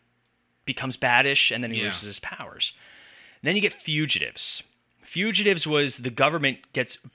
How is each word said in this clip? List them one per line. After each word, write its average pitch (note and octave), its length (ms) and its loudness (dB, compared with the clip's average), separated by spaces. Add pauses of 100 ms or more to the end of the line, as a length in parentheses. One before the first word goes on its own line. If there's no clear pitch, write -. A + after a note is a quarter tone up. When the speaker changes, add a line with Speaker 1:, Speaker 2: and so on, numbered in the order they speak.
(640)
Speaker 1:
becomes C3 320 -6
baddish, C3 580 4
and A#2+ 100 -4
then A2+ 80 -4
he A2+ 80 -2
Speaker 2:
Yeah. A2 80 0
Speaker 1:
loses F#2+ 160 -4
his G2+ 160 -10
powers. - 520 -6 (720)
Then E3 140 0
you G#3 60 2
get G3+ 120 0
Fugitives. - 880 -2 (400)
Fugitives G3 600 0
was D3 320 2
the B2+ 140 -6
government C#3 600 0
gets - 280 -4 (160)